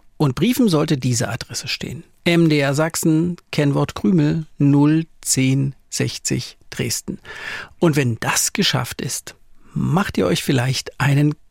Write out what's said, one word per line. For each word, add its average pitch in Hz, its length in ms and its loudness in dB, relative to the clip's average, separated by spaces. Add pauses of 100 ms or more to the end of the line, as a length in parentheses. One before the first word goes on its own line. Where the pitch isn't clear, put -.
(180)
und 139 180 0
Briefen 233 320 2
sollte 156 300 2
diese 117 300 -2
Adresse - 380 -10
stehen. - 380 -10 (180)
M 170 260 4
D 151 120 4
R 139 140 0
Sachsen, 160 640 0 (140)
Kennwort 143 460 0
Krümel, 160 500 2 (120)
null 147 480 4 (140)
zehn 135 540 0 (160)
sechzig - 680 -6 (120)
Dresden. - 480 -6 (600)
Und 160 160 4
wenn 123 240 0
das - 320 -2
geschafft - 480 -2
ist, - 340 -8 (400)
macht 147 420 0
ihr 185 100 2
euch - 180 0
vielleicht 131 560 -2
einen... 143 340 2 (160)